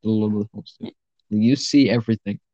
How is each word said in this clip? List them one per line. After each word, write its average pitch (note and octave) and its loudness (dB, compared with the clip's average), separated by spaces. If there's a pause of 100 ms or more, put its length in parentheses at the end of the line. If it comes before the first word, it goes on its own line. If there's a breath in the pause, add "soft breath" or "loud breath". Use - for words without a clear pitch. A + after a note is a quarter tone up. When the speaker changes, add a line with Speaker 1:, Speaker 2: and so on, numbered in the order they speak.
Speaker 1:
that A2 -2
a - 2
lot G#2+ 0
of G#2 -2
the G#2+ -8
films - -18
do. A2+ -12
Speaker 2:
Y- - -14 (400)
Speaker 1:
Like, G#2+ 0
you B2 4
see C#3 2
everything. A2+ -2 (140)